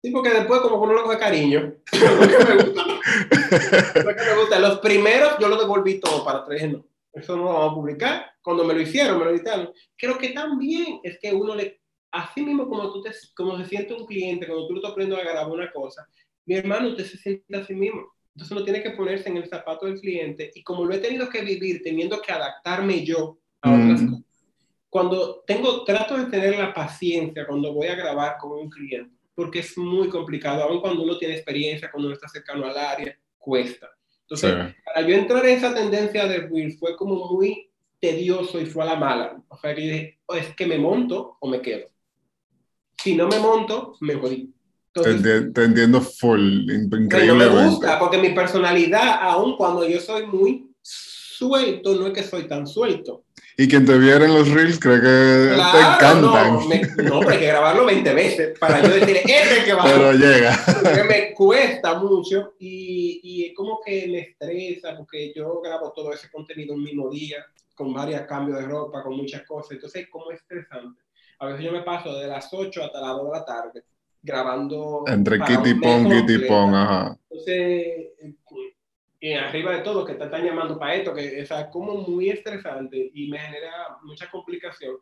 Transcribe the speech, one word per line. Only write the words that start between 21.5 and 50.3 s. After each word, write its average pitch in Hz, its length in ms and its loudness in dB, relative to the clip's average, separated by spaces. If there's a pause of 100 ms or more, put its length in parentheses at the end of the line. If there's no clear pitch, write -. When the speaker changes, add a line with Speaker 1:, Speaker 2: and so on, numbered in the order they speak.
Speaker 1:
teniendo 170 380 -6
que 196 100 -10
adaptarme 175 720 -6
yo 156 320 -6 (240)
a 123 100 4
otras 117 300 6
Speaker 2:
Mm. 120 100 0
Speaker 1:
cosas. - 140 -10 (640)
Cuando 180 560 -4
tengo, 240 380 -2
trato 220 340 -2
de 254 80 -4
tener 202 320 -2
la 196 160 -4
paciencia 160 720 -6
cuando 143 280 -6
voy 151 140 -4
a 180 80 -4
grabar 147 440 -6
con 147 140 -14
un 151 160 -12
cliente, 135 440 -14 (220)
porque 170 240 -8
es - 180 -14
muy 180 320 -2
complicado, 151 540 -6
aun 170 180 -2
cuando 175 220 -4
uno 170 140 -4
tiene 160 180 -6
experiencia, 151 560 -8
cuando 143 160 -8
uno 139 80 -8
está 143 140 -20
cercano 143 360 -12
al 135 120 -8
área, 147 380 -8 (220)
cuesta. 123 500 -6 (340)
Entonces, 143 300 -2
Speaker 2:
Sí. 90 240 -4 (100)
Speaker 1:
para 160 220 -2
yo 185 80 4
entrar 247 300 2
en 254 120 6
esa 247 180 -2
tendencia 208 520 -2
de 170 200 -4
Reels 156 320 -6
fue 170 160 -6
como 185 360 -6
muy 196 380 -2 (300)
tedioso 180 600 -2
y 156 60 -6
fue 156 180 -6
a 156 40 -4
la 160 80 -2
mala. 131 540 -4
O - 80 -20
sea, 151 180 -8
que 156 100 -8
yo 156 80 -4
dije, 156 320 -12
"O 175 100 -10
es - 200 -8
que 185 100 -6
me 165 140 -2
monto 202 600 -2
o 135 60 -8
me 127 140 -4
quedo. 107 260 -10 (1120)
Si 185 180 -2
no 170 120 0
me 214 120 0
monto, 220 600 -2
me 147 140 -4
jodí". 127 380 -8 (400)
Entonces, 110 280 2
Speaker 2:
Te 107 160 2
enti-, - 160 -2
te 117 120 4
entiendo 117 360 6
full, 101 720 2
in-, 104 180 -2
Speaker 1:
pero 110 360 4
no 123 100 8
me 120 100 8
Speaker 2:
increíblemente. 151 240 8
Speaker 1:
gusta, 160 300 0
porque 175 180 2
mi 190 120 4
personalidad, 175 920 2
aun 190 340 0
cuando 175 320 0
yo 170 120 0
soy 214 260 -6
muy 208 460 0 (100)